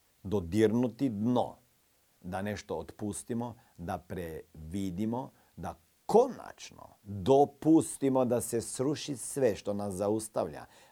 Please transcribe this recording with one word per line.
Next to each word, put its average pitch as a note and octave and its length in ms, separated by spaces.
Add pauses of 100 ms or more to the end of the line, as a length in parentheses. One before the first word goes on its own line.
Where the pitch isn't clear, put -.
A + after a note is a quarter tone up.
(220)
dodirnuti G#2+ 840
dno, A2 480 (640)
da F2+ 220
nešto G2+ 340
otpustimo, A#2 800 (220)
da F2 220
previdimo, F#2+ 1300 (260)
da F2 180 (340)
konačno G#3 800 (140)
dopustimo C3 1200
da A#2 160
se A#2 200
sruši C#3 560
sve A2+ 400
što G2+ 180
nas G2+ 200
zaustavlja. G2+ 720 (280)